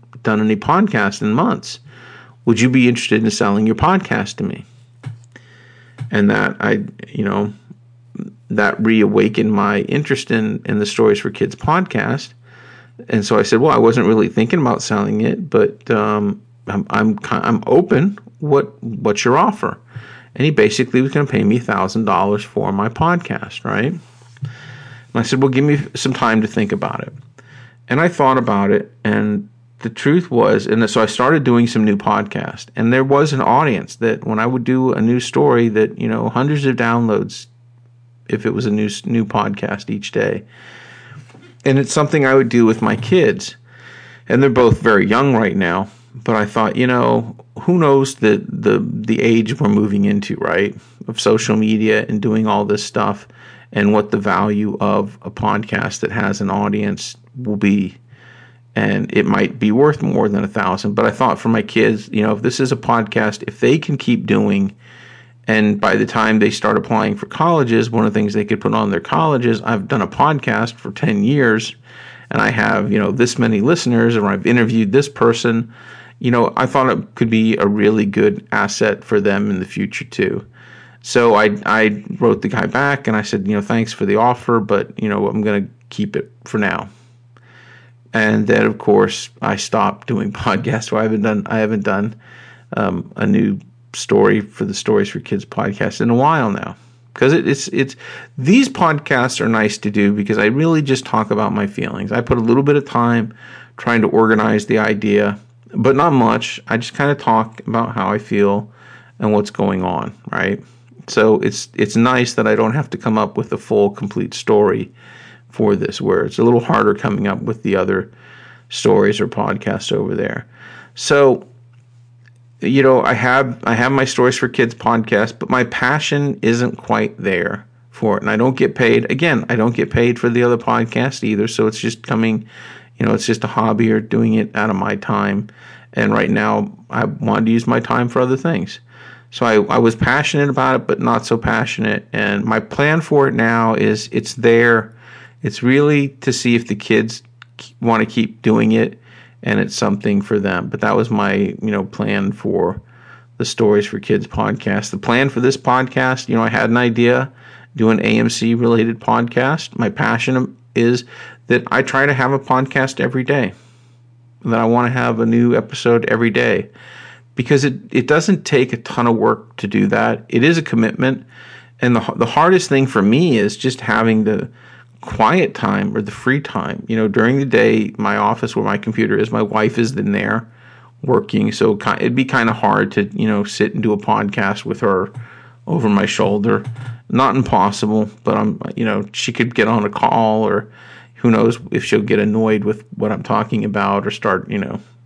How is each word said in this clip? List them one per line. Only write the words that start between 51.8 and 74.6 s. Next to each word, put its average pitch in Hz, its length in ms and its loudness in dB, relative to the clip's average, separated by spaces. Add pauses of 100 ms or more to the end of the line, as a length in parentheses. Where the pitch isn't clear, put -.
and 107 140 -4
doing 107 240 0
all 104 200 0
this 104 180 -2
stuff 101 440 -4 (440)
and 104 220 2
what 104 180 2
the - 80 0
value 104 600 0
of 101 440 -2
a - 80 -12
podcast 104 720 -4
that - 100 -4
has 101 300 -2
an 98 100 -2
audience 101 640 -4 (200)
will 113 200 -6
be. 101 400 0 (800)
And 104 400 -2
it 104 100 2
might 101 340 0
be 107 120 2
worth 147 300 2
more 110 280 0
than 101 140 -2
a 98 40 -4
thousand. 101 460 -2
But 107 120 2
I 110 60 2
thought 127 280 0
for 113 100 -2
my 113 120 2
kids, 110 500 0
you 107 100 -2
know, 107 140 2
if 101 60 -10
this 123 180 -2
is 135 120 0
a 131 60 -2
podcast, 113 720 -2
if - 120 -14
they 127 180 4
can 151 200 -4
keep 123 280 -2
doing, 101 500 0 (720)
and 107 340 2
by 98 140 2
the 107 100 2
time 110 340 2
they 104 120 4
start 110 260 0
applying 107 380 0
for - 100 -10
colleges, 123 640 2
one 110 160 0
of 104 80 0
the 107 60 0
things 104 140 -2
they 107 120 -2
could 104 160 -2
put 107 140 -2
on 107 160 0
their - 80 0
colleges, 127 640 0
"I've 110 240 -2
done 120 140 0
a 92 60 -2
podcast 127 680 0
for - 160 -12
ten 104 320 -2
years, 120 520 2 (540)
and - 120 0
I 107 100 2
have, 107 400 0
you 104 80 2
know, 101 120 0
this 117 280 0
many 113 200 2
listeners, 117 560 2
or 104 120 2
I've 98 180 -2
interviewed 113 460 2